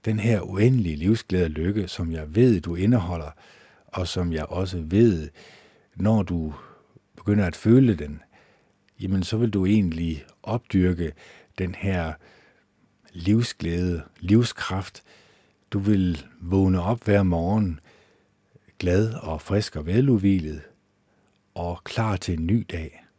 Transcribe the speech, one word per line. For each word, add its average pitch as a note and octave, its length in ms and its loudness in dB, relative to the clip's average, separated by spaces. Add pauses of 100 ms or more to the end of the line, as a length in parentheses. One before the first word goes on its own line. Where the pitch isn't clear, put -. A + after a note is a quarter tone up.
Den A2 140 0
her G#2 220 2
uendelige G2+ 560 2
livsglæde F2+ 480 0
og D#2+ 60 -2
lykke, F2 380 -2
som E2 240 -6
jeg D#2 220 -10
ved, A2+ 260 6
du E2+ 140 -6
indeholder, F2 560 0 (560)
og F2+ 220 -6
som F2 240 -2
jeg D2+ 120 -4
også F#2 360 -6
ved, E2+ 500 2 (680)
når G#2 260 2
du E2 320 -4 (640)
begynder G#2 300 0
at E2+ 100 -6
føle A#2 380 4
den, D2+ 280 -8 (800)
jamen F#2+ 220 -2
så A2 140 -4
vil A2+ 140 0
du F#2+ 160 0
egentlig E2 580 0 (180)
opdyrke F2+ 680 0 (460)
den F2+ 160 -6
her F2 380 -4 (1000)
livsglæde, F2 920 -2 (180)
livskraft. F#2+ 840 0 (680)
Du G#2 80 -2
vil F#2+ 480 2 (140)
vågne F#2 420 2
op A2+ 220 -4
hver G2+ 180 4
morgen – F2+ 580 0 (1000)
glad G2+ 360 0
og D#2+ 280 -8
frisk G2+ 340 -2
og D#2 100 -8
veludhvilet F#2+ 760 2 (920)
og F2 300 -8
klar A2 320 -2
til F2+ 220 -4
en D#2+ 80 -4
ny G#2+ 240 0
dag. D#2+ 340 -10 (140)